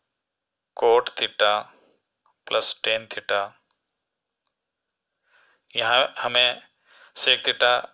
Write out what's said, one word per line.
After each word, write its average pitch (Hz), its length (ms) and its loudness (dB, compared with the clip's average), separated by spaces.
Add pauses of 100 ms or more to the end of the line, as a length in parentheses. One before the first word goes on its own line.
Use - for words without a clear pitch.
(760)
cot 120 320 2 (100)
theta 104 340 0 (920)
plus 113 260 -2 (120)
tan 110 280 -2
theta। 101 380 -4 (2250)
यहाँ 117 440 0
हमें 123 440 0 (540)
sec 127 300 0
theta, 123 480 0